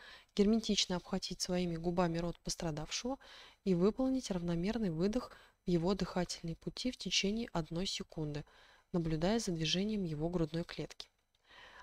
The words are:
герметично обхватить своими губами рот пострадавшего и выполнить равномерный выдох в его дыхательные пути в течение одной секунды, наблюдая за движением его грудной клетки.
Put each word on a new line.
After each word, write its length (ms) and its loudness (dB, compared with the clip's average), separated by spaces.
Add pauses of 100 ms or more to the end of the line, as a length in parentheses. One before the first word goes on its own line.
(360)
герметично 580 4
обхватить 460 -4
своими 340 0
губами 440 2
рот 220 -4
пострадавшего 800 -4 (460)
и 100 6
выполнить 560 2
равномерный 600 0
выдох 420 0 (320)
в 60 0
его 240 4
дыхательные 600 -2
пути 380 -6
в 40 -8
течение 560 0
одной 340 -2
секунды, 580 -6 (480)
наблюдая 480 2
за 100 -4
движением 540 0
его 240 -2
грудной 340 0
клетки. 460 -10 (760)